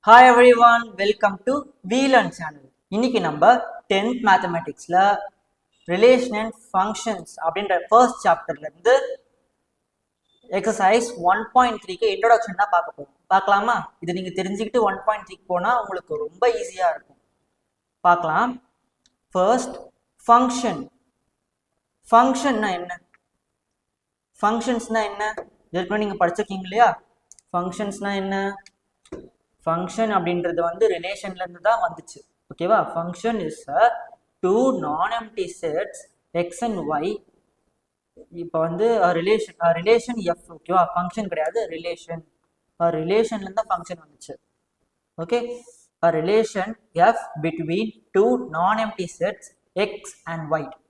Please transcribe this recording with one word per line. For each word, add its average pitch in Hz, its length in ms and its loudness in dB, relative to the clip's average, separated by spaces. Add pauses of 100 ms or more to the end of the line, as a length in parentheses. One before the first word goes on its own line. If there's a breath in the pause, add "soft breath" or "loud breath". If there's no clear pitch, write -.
Hi 240 220 12
everyone, 240 520 8 (200)
welcome 202 340 0 (120)
to 254 60 0 (360)
We 240 100 2 (140)
Learn 208 240 4
channel. 151 260 -12 (320)
இன்னைக்கு 240 300 0
நம்ம 151 180 -2 (480)
டென்த் 226 360 -2
மேத்தமேட்டிக்ஸ்ல 175 680 0 (960)
relation 247 480 4
and 220 120 -6 (220)
functions 196 560 -4 (140)
அப்படின்ற 185 320 -2 (160)
ஃபர்ஸ்ட் 247 340 6
சாப்டர்ல 165 440 -2
இருந்து - 240 2 (1700)
எக்ஸர்சைஸ் 214 480 2 (220)
ஒன் 208 140 0 (100)
பாயிண்ட் 247 300 2
த்ரீக்கு 185 320 -4
இன்ட்ரோடக்ஷன் 220 460 2
தான் 202 120 0
பார்க்க - 240 -2
போறோம். 143 160 -18 (200)
பார்க்கலாமா? 202 420 2 (280)
இது 175 140 -4
நீங்க 185 220 -10
தெரிஞ்சுக்கிட்டு 202 500 -2
ஒன் 190 180 -6
பாயிண்ட் 214 220 -4
த்ரீக்கு - 240 -20
போனா 180 180 -2 (120)
உங்களுக்கு - 420 -8
ரொம்ப 240 240 0 (140)
ஈஸியா 185 320 -2
இருக்கும். - 240 -20 (880)
பார்க்கலாம். 175 460 0 (840)
ஃபர்ஸ்ட், 220 420 0 (500)
ஃபங்க்ஷன். 233 560 2 (1300)
ஃபங்க்ஷன்னா 240 640 4 (100)
என்ன? 180 180 -12 (1400)
ஃபங்க்ஷன்ஸ்னா 226 680 -2
என்ன? 202 120 -8 (540)
ஏற்கனவே 196 280 -4
நீங்க 196 200 -8
படிச்சிருக்கீங்க 190 440 -6
இல்லையா? 214 220 4 (640)
ஃபங்க்ஷன்ஸ்னா 202 600 -6 (100)
என்ன? 196 200 -4 (1200)
ஃபங்க்ஷன் 180 500 -4
அப்படின்றது 175 540 -2
வந்து 185 240 -2
ரிலேஷன்ல 185 500 -10
இருந்து 175 240 -14
தான் 233 160 2
வந்துச்சு. - 340 -10 (340)
ஓகேவா? 190 280 0 (160)
Function 175 400 -4 (100)
is 156 140 -10 (220)
a - 20 6 (600)
two 202 200 2 (220)
non-empty 202 600 -4 (140)
sets 165 400 -6 (420)
X 175 260 -8
and 208 120 -4 (160)
Y. 151 100 -2 (1400)
இப்ப 170 140 -10 (100)
வந்து 175 220 -2 (200)
a 180 120 2
relation, 208 360 -2 (120)
a - 100 6
relation 233 400 0 (160)
F, - 80 -8 (160)
ஓகேவா? 180 260 0 (120)
ஃபங்க்ஷன் 180 380 -4
கிடையாது, 160 280 -4 (140)
ரிலேஷன். 165 480 -10 (640)
A 170 40 4 (100)
ரிலேஷன்ல 202 480 -2
இருந்து 208 220 -4
ஃபங்க்ஷன் 175 340 -6
வந்துச்சு. 147 320 -20 (880)
ஓகே? 233 180 -2 (680)
A 170 120 4
relation 202 480 -2 (460)
F 233 40 -4 (300)
between 165 400 -4 (300)
two 214 120 4 (300)
non-empty 208 580 -2
sets 196 300 -6 (420)
X - 240 -16 (200)
and 160 100 -10 (180)
Y. - 20 -8 (260)